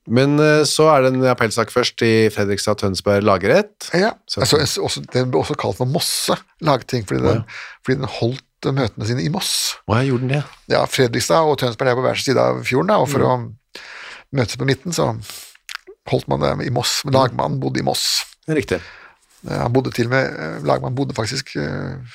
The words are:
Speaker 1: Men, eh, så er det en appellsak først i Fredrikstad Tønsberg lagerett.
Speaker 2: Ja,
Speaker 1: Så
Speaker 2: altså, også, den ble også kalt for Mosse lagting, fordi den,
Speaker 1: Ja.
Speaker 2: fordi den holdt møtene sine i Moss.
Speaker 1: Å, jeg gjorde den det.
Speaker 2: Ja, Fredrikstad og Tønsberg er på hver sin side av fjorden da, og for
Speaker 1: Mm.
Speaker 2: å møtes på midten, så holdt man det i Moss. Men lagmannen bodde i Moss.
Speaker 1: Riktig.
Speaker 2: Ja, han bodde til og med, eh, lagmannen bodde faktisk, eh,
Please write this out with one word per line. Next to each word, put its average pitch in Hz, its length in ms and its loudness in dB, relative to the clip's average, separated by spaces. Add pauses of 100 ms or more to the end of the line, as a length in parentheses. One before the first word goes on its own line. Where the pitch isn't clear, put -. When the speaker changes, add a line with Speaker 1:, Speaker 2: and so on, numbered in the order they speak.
Speaker 1:
Men, 139 320 4
eh, 151 280 4
så 156 240 4
er 139 120 6
det 131 100 4
en 131 100 0
appellsak 117 480 0
først - 320 -2
i 110 260 4
Fredrikstad 101 480 -2
Tønsberg 101 460 0
lagerett. 107 720 2
Speaker 2:
Ja, - 180 2 (160)
Speaker 1:
Så - 140 -4
Speaker 2:
altså, 151 420 2
også, 143 280 -6
den 127 200 0
ble 156 80 2
også - 160 -2
kalt 110 220 -4
for 127 80 0
Mosse - 500 -2 (260)
lagting, 131 460 0
fordi 131 160 -2
den, 135 140 2
Speaker 1:
Ja. 110 60 -4 (420)
Speaker 2:
fordi 131 160 0
den 127 80 -4
holdt 120 320 -4 (220)
møtene 135 440 -2
sine 127 160 -2
i 156 60 -2
Moss. - 460 -4 (120)
Speaker 1:
Å, 107 140 2
jeg 135 100 0
gjorde 120 80 0
den 127 100 -2
det. 143 140 -2 (260)
Speaker 2:
Ja, 131 160 4
Fredrikstad 131 600 2
og 143 120 2
Tønsberg 127 320 -2
er 120 40 2
på 127 80 -2
hver 117 140 0
sin 127 160 0
side 120 40 4
av 127 260 2
fjorden 139 240 0
da, 208 120 4
og 139 100 2
for 143 100 0
Speaker 1:
Mm. 127 60 4
Speaker 2:
å 120 280 -2 (840)
møtes 120 220 0
på 131 80 -4
midten, 151 280 -2
så 131 220 0 (920)
holdt 131 180 0
man 139 120 0
det 143 280 0
i - 20 -4
Moss. - 360 -2
Men 139 80 0
lagmannen 131 460 2
bodde 131 200 -2
i 135 40 -4
Moss. - 420 -2 (220)
Speaker 1:
Riktig. 139 340 -2 (680)
Speaker 2:
Ja, - 160 -2
han 120 100 0
bodde 127 200 2
til 120 120 0
og 120 60 -2
med, 131 220 2
eh, 156 300 -8
lagmannen 135 320 0
bodde 135 180 -4
faktisk, 127 420 -6
eh, 143 400 -6 (200)